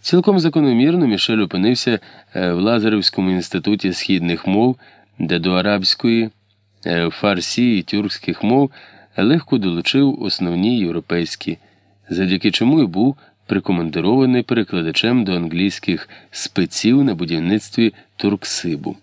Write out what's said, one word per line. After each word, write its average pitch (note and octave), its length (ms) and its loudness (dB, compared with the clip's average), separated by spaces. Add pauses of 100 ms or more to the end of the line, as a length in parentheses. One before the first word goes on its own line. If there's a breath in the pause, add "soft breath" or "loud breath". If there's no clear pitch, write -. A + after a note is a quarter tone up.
Цілком F#3 380 2
закономірно D3+ 680 2
Мішель A2 300 0
опинився, G#2+ 640 0 (360 loud breath)
е, F2+ 160 0
в F2 80 0
Лазаревському G#2 720 0
інституті F#2 640 -2
східних E2+ 540 -2
мов, A2+ 300 2 (420 soft breath)
де E2+ 200 -2
до F2+ 120 -2
арабської, G#2 800 0 (560)
е, E2+ 240 0
фарсі G#2 680 0
і F2+ 40 0
тюркських - 640 -6
мов C3+ 280 2 (460 loud breath)
легко C3 400 0
долучив G2+ 640 0
основні F#2 580 -2
європейські, E2+ 760 -4 (520 soft breath)
завдяки F#2+ 420 0
чому C#3+ 300 2
й B2 40 4
був G#2+ 320 0 (280 soft breath)
прикомандирований G2 1000 0
перекладачем G#2+ 800 0
до F#2 120 -2
англійських F2 720 -4 (220 loud breath)
спеців A2+ 720 0
на A#2 120 0
будівництві F2 760 0 (220 soft breath)
Турксибу. - 880 -4